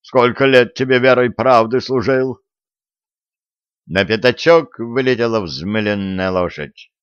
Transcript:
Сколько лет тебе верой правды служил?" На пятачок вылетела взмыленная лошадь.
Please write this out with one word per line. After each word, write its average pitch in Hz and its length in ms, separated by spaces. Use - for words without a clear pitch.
Сколько 123 440
лет 127 280
тебе 127 260
верой 123 320
правды 117 480
служил?" 131 640
На 98 180
пятачок 127 760
вылетела 117 640
взмыленная 95 920
лошадь. 87 600